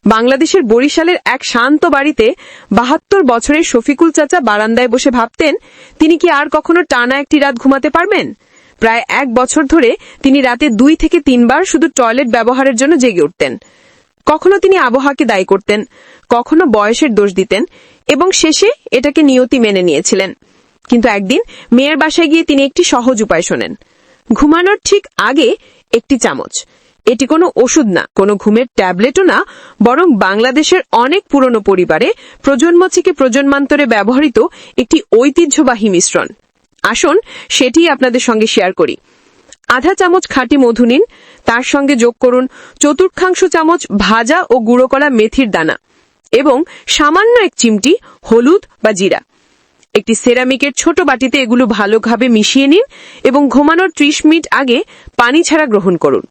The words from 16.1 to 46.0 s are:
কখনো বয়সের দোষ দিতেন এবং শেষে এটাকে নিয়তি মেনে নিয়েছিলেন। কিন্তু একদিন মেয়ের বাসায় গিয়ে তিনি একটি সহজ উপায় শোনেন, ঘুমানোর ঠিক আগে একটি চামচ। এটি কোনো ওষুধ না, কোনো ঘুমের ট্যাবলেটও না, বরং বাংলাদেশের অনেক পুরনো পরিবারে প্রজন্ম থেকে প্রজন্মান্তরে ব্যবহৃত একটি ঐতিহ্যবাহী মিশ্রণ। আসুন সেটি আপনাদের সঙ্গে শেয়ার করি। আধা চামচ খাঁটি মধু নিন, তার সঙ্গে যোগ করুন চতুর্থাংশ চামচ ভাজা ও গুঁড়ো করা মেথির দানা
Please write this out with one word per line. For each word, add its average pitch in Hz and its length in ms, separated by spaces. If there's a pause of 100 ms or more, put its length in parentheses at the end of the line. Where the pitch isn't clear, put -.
কখনো 311 380
বয়সের 226 460
দোষ 202 200
দিতেন 190 280 (460)
এবং 294 240
শেষে 330 360 (220)
এটাকে 285 320
নিয়তি 262 360
মেনে 202 240
নিয়েছিলেন। 180 480 (540)
কিন্তু 240 240
একদিন 202 320 (320)
মেয়ের 277 240
বাসায় 311 340
গিয়ে 330 140
তিনি 277 180
একটি 277 220
সহজ 247 380
উপায় 175 220
শোনেন, 113 280 (580)
ঘুমানোর 339 540
ঠিক 403 180 (180)
আগে 247 280 (440)
একটি 233 260
চামচ। 151 360 (520)
এটি 247 200
কোনো 330 200 (100)
ওষুধ 254 300
না, 170 160 (120)
কোনো 202 220
ঘুমের 220 300 (100)
ট্যাবলেটও 208 480
না, 247 140 (440)
বরং 269 240 (120)
বাংলাদেশের 247 640 (120)
অনেক 277 340
পুরনো 254 320
পরিবারে 180 480 (340)
প্রজন্ম 330 460
থেকে 359 240
প্রজন্মান্তরে 277 720
ব্যবহৃত 233 520 (400)
একটি 254 200 (140)
ঐতিহ্যবাহী 254 800
মিশ্রণ। 170 380 (560)
আসুন 285 320 (340)
সেটি 254 380
আপনাদের 254 340
সঙ্গে 220 240
শেয়ার 190 280
করি। 139 200 (720)
আধা 269 260
চামচ 359 320
খাঁটি 254 300
মধু 240 300
নিন, 262 160 (440)
তার 240 180
সঙ্গে 277 320
যোগ 233 220
করুন 254 260 (360)
চতুর্থাংশ 359 640
চামচ 330 360 (180)
ভাজা 226 400 (120)
ও 233 100
গুঁড়ো 247 280
করা 285 220
মেথির 226 400
দানা 160 260 (560)